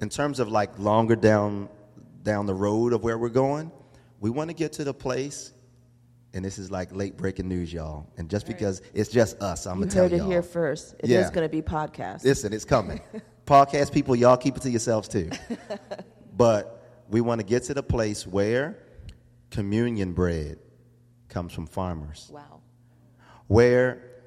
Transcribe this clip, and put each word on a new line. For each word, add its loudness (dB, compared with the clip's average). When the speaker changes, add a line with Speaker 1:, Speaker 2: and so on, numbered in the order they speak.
Speaker 1:
in -4
terms -2
of, 0
like, 0
longer 4
down, 4
down -2
the -2
road 0
of 0
where -2
we're -4
going, -2
we -2
wanna -4
get -4
to -8
the -4
place, -6
and -6
this -8
is, -12
like, -6
late -6
breaking -4
news, -4
y'all. -10
And -10
just -4
Speaker 2:
Right. -8
Speaker 1:
because -4
it's -2
just 2
us, -4
I'ma -2
Speaker 2:
You -2
Speaker 1:
tell 4
Speaker 2:
heard 2
it 2
Speaker 1:
y'all. -2
Speaker 2:
here 0
first. -6
It 0
Speaker 1:
Yeah. 6
Speaker 2:
is 0
gonna -2
be -4
podcast. -8
Speaker 1:
Listen, 0
it's -8
coming. 0
Speaker 2:
<laughs> -20
Speaker 1:
Podcast 6
people, 2
y'all 8
keep -2
it -12
to -2
yourselves 0
too. -2
Speaker 2:
<laughs> -10
Speaker 1:
But 0
we 0
wanna 0
get 0
to -6
the -6
place -2
where -2
communion -2
bread -2
comes -8
from -10
farmers. -8
Speaker 2:
Wow. -20
Speaker 1:
Where 6